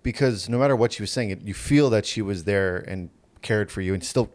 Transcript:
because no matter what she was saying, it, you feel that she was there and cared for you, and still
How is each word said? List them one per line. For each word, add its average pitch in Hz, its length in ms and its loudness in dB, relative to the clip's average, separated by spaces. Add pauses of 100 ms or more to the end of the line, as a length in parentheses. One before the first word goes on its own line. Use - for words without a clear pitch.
because 120 440 0
no 120 100 0
matter 139 180 4
what 117 160 2
she - 100 -8
was 101 80 -6
saying, 113 200 -2
it, 95 120 -6
you 98 120 -6
feel 143 360 4
that 107 160 2
she - 160 -4
was 95 220 -4
there 95 320 2
and 90 320 -8 (340)
cared 104 300 0
for - 80 -6
you, 95 140 0
and 92 100 -4
still - 300 0